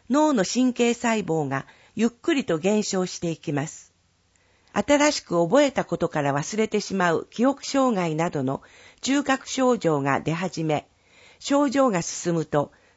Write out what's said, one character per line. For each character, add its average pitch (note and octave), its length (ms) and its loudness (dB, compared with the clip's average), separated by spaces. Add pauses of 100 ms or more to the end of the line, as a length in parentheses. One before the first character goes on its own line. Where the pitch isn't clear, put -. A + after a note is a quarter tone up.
脳 D4+ 240 4
の G#3 100 2
神 B3 300 0
経 A#3+ 200 2
細 A3+ 260 -2
胞 D#3+ 280 -2
が C3+ 180 -6 (300)
ゆ A3 120 2
っ - 20 -10
く - 240 -4
り C4 100 0
と E3+ 140 -2
減 G3+ 260 0
少 F#3 220 -2
し - 140 -10
て E3+ 120 -4
い D#3 60 -8
き - 160 -6
ま C#3+ 140 -2
す。 - 260 -20 (800)
新 C#4+ 400 2
し - 80 -6
く E3+ 200 0
覚 F3 200 4
え C#4 100 4
た F#3+ 140 -2
こ - 120 -4
と E3 120 -2
か D#3 120 -2
ら C#3 120 0
忘 D3 240 -4
れ A3 100 2
て G#3+ 140 -2
し - 120 -8
ま F3+ 200 2
う - 180 -2
記 A3+ 140 0
憶 C4+ 200 0
障 C4 300 2
害 F3 200 -2
な E3 140 0
ど D3+ 140 -4
の C3+ 180 -4 (380)
中 C4+ 240 0
核 C4+ 240 -2
症 B3+ 300 2
状 D#3+ 240 0
が C#3 180 2
出 D3 140 -2
始 E3 320 -4
め、 D3+ 240 -2 (500)
症 C#4+ 300 2
状 C4+ 200 2
が G3 120 0
進 - 320 -6
む D#3+ 120 0
と、 D3 280 -2 (240)